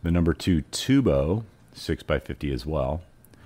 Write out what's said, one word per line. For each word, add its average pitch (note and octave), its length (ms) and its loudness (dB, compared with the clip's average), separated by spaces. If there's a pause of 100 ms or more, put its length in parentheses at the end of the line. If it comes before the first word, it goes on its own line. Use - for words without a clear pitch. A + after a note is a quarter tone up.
The E2+ 80 0
number E2+ 220 4
two E2 300 2
Tubo, G#2 800 2 (280)
six - 300 -6
by D2+ 160 0
fifty - 320 -6
as B1+ 140 -4
well. D2 360 -2 (440)